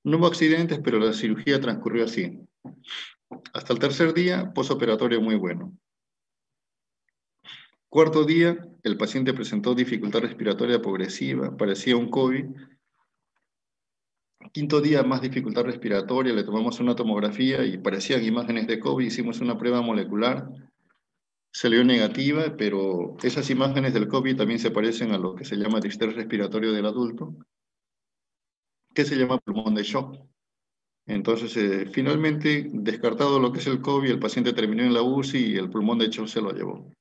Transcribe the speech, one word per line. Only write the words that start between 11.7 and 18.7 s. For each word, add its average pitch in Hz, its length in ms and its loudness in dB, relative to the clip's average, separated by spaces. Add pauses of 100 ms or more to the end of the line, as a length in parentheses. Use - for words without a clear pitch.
un 120 120 0
covid. 135 360 0 (2000)
Quinto 151 260 2
día, 147 240 4
más 127 180 0
dificultad 123 440 -2
respiratoria, 120 680 0
le 104 120 0
tomamos 110 340 -2
una 123 160 2
tomografía 113 680 0
y 95 120 -2
parecían 101 460 -2
imágenes 113 440 -2
de 113 120 -2